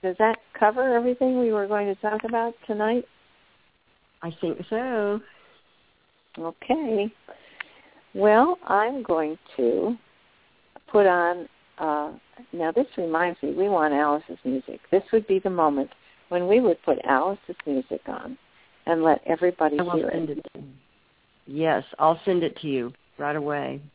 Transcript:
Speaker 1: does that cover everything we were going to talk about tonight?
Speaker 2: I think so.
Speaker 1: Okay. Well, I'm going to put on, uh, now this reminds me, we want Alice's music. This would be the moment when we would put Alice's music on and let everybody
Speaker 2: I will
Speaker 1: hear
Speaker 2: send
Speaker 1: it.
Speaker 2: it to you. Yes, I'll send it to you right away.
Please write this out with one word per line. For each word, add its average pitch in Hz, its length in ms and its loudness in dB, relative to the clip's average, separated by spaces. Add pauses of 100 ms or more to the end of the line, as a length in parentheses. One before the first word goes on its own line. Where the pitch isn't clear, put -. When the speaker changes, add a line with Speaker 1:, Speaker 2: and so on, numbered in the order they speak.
Speaker 1:
does 185 160 -4
that 220 200 2 (160)
cover 247 400 2
everything 247 440 2
we 233 140 2
were 208 140 0
going 202 200 -2
to 196 140 -4
talk 214 240 -4
about 233 300 -2 (120)
tonight? 220 400 -2 (1160)
Speaker 2:
I 165 80 -8 (100)
think 180 280 -6
so. 226 520 -2 (1200)
Speaker 1:
Okay. 247 720 -4 (1040)
Well, 220 520 4
I'm 233 360 0
going 160 360 -2 (180)
to 175 400 0 (920)
put 208 180 6
on, 175 420 2 (300)
uh, 151 340 -4 (400)
now 165 200 -2
this 254 140 2 (100)
reminds 170 460 -2
me, 143 100 -4
we 185 160 0
want 156 240 2
Alice's 147 520 -2
music. 127 360 -6 (100)
This 190 120 4 (100)
would 220 140 2
be 190 120 2
the 190 120 -2
moment 147 400 2 (380)
when 180 200 -2
we 220 120 6
would 185 220 2
put - 220 2
Alice's 170 520 -2 (100)
music 135 400 -4
on - 320 -12 (480)
and 165 160 0
let 160 240 4
everybody 160 520 0
Speaker 2:
I 180 40 -2
will 175 140 -2
Speaker 1:
hear - 140 -2
Speaker 2:
send 160 200 -6
Speaker 1:
it. 147 80 -8
Speaker 2:
it 151 160 -14
to - 60 -16
you. 147 60 -18 (800)
Yes, 151 380 -2 (140)
I'll 160 260 2
send 180 180 2
it - 180 -2
to 160 60 -8
you 131 260 -4 (260)
right 147 180 -4
away. 143 440 -6 (140)